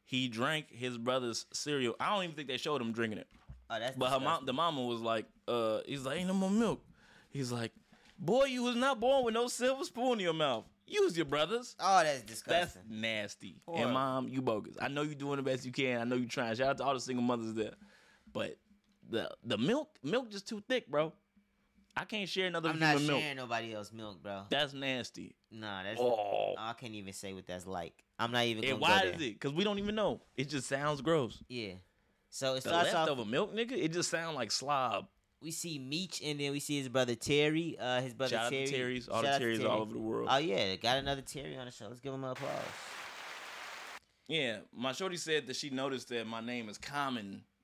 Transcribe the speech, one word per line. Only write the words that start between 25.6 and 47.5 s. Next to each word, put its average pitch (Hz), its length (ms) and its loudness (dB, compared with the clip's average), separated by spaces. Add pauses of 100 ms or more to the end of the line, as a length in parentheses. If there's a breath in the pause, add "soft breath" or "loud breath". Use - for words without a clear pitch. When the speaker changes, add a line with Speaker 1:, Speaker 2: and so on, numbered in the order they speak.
Speaker 2:
that's 107 180 -2
Speaker 1:
Oh. 104 560 2
Speaker 2:
I 110 180 -4
can't 113 200 -10
even 98 200 -8
say 98 180 -8
what 92 160 -10
that's 90 180 -6
like. 87 380 -8 (140)
I'm 117 140 0
not 120 120 4
even 113 200 0
Speaker 1:
And 131 140 2
Speaker 2:
gonna - 20 -4
Speaker 1:
why 180 220 6
Speaker 2:
go 185 60 2
Speaker 1:
is 175 100 -4
Speaker 2:
there. 143 120 -2
Speaker 1:
it? 107 100 -14
'Cause 139 120 -2
we 165 120 2
don't 202 140 0
even 208 160 -4
know. 190 260 0 (160)
It 139 140 -2
just 143 180 -4
sounds 143 320 0
gross. 135 480 2
Speaker 2:
Yeah. 113 240 -6 (560)
So 131 260 0
it 131 100 -2
Speaker 1:
The - 40 -2
Speaker 2:
starts 175 220 4
off 160 180 4
Speaker 1:
leftover 127 160 0
milk, 151 300 0
nigga, 233 180 -2
it 160 200 0
just 170 180 0
sound 165 260 -2
like 113 140 -2
slob. 131 580 0 (320)
Speaker 2:
We 156 120 -8
see 160 260 -6
Meech, 151 440 -4
and 147 180 -2
then 143 120 0
we 143 80 -2
see 147 180 -2
his 135 100 -2
brother 123 260 4
Terry. 151 640 4
Uh, 123 240 2
his 127 120 -6
brother 127 220 0
Speaker 1:
Shout 113 100 2
out 123 40 2
to 135 60 0 (100)
Speaker 2:
Terry. 139 40 0
Speaker 1:
Terry's, 127 380 -2
all - 80 -2
Speaker 2:
Shout 113 60 2
Speaker 1:
the 135 60 2
Speaker 2:
out 139 60 4
to 139 60 4
Speaker 1:
Terry's 117 180 2
Speaker 2:
Terry. 110 120 2
Speaker 1:
all 110 120 2
over 107 120 -4
the 120 60 -4
world. 110 300 -2
Speaker 2:
Oh, 131 80 6
yeah. 143 380 0
Got 123 220 2
another 139 240 -2
Terry 143 340 -10
on 127 100 -10
the 123 60 -12
show. 104 160 -14
Let's 123 120 -12
give 135 120 -8
him 135 120 -4
an 131 80 -4
applause. 135 320 -4 (1600)
Speaker 1:
Yeah, 127 300 0 (180)
my 127 160 -2
shorty 180 240 -4
said 151 300 0
that 127 100 -6
she 147 140 -6
noticed 135 380 -4
that 113 180 -4
my 113 140 -6
name 117 280 -6
is 101 100 -12
common 120 640 -4 (220)